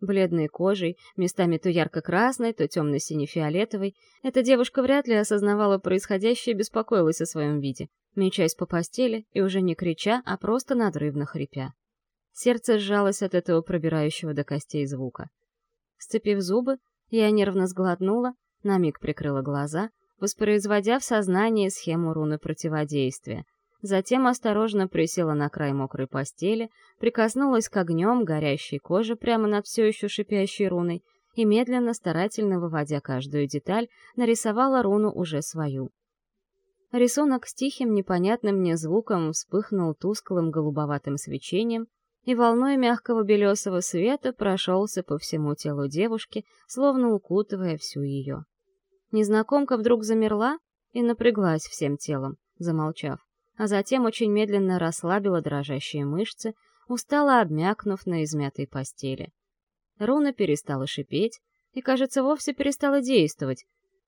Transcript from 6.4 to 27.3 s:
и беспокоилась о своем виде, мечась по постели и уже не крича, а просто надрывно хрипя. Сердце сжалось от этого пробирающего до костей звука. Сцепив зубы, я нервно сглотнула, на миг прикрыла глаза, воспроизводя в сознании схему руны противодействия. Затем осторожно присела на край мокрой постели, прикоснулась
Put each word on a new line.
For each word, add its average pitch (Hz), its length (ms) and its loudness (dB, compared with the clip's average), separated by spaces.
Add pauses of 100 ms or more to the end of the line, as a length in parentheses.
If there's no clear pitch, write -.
и 196 40 -2
беспокоилась 202 600 0
о 165 60 -2
своем 147 340 -2
виде, 139 280 -6 (260)
мечась 190 400 2
по - 100 -6
постели 220 680 -2
и - 80 0
уже 190 200 2
не 180 140 2
крича, 202 500 -2
а 190 120 -4
просто 247 400 -2
надрывно 151 500 0
хрипя. 139 460 -8 (600)
Сердце 240 460 0
сжалось 202 440 0
от 185 120 -2
этого 175 280 2
пробирающего 156 680 -2
до 143 120 -2
костей 147 420 -4
звука. 131 440 -8 (680)
Сцепив 208 440 -2
зубы, 240 360 0 (340)
я 214 220 4
нервно 196 340 2
сглотнула, 185 680 0 (280)
на 196 160 2
миг 160 220 0
прикрыла 143 420 -4
глаза, 147 480 -4 (300)
воспроизводя 208 800 2
в - 40 -8
сознании 202 680 2
схему 165 440 -2
руны 151 240 -2
противодействия. 151 1080 -4 (380)
Затем 202 440 2
осторожно 214 600 2
присела 165 460 0
на 147 140 0
край 143 240 -2
мокрой 135 360 -4
постели, 208 640 -4 (280)
прикоснулась 233 720 2